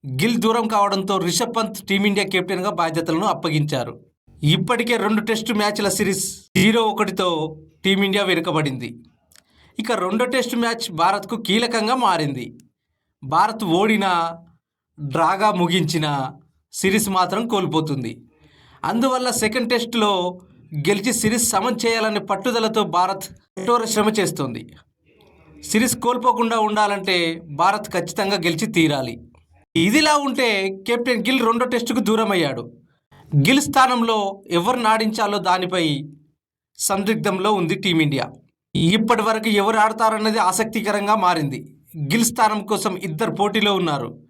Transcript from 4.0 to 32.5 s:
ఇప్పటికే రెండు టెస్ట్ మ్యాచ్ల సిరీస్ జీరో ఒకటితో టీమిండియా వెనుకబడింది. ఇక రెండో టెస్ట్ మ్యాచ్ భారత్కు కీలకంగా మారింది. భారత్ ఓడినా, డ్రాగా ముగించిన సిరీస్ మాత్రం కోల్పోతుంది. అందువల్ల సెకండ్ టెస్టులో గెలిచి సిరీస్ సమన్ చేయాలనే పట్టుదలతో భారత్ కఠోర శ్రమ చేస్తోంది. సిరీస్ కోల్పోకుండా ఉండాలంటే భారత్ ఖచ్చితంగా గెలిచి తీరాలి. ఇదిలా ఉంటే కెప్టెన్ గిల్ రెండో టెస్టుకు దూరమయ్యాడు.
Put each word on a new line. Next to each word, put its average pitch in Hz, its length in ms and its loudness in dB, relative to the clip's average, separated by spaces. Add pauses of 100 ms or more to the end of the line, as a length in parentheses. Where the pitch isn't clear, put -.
ఇప్పటికే 233 540 2
రెండు 208 240 0
టెస్ట్ 220 320 -2
మ్యాచ్ల 208 360 0
సిరీస్ 190 360 -2 (320)
జీరో 220 240 4
ఒకటితో 185 760 -2 (260)
టీమిండియా 196 400 0
వెనుకబడింది. 151 680 -2 (920)
ఇక 226 120 -4
రెండో 208 340 0
టెస్ట్ 247 300 -2
మ్యాచ్ 233 360 -2
భారత్కు 196 460 0 (100)
కీలకంగా 226 480 0
మారింది. 151 600 -2 (680)
భారత్ 208 400 0
ఓడినా, 196 500 2 (840)
డ్రాగా 165 520 2
ముగించిన 170 560 0 (680)
సిరీస్ 196 360 0
మాత్రం 190 380 0
కోల్పోతుంది. 156 680 -2 (680)
అందువల్ల 254 480 0
సెకండ్ 226 380 -2
టెస్టులో 208 680 0 (480)
గెలిచి 202 260 0
సిరీస్ 226 360 0
సమన్ 226 260 0 (100)
చేయాలనే 220 340 0
పట్టుదలతో 220 640 -2
భారత్ 185 420 0 (320)
కఠోర 220 280 2
శ్రమ 214 240 2
చేస్తోంది. 147 520 -2 (1000)
సిరీస్ 226 340 0
కోల్పోకుండా 233 640 0
ఉండాలంటే 196 840 0 (200)
భారత్ 208 320 2
ఖచ్చితంగా 196 440 -2
గెలిచి 170 300 0 (100)
తీరాలి. 139 360 2 (640)
ఇదిలా 302 420 4
ఉంటే 262 300 0 (400)
కెప్టెన్ 233 400 0
గిల్ 247 180 2
రెండో 233 200 2
టెస్టుకు 247 340 -2
దూరమయ్యాడు. 185 640 0 (720)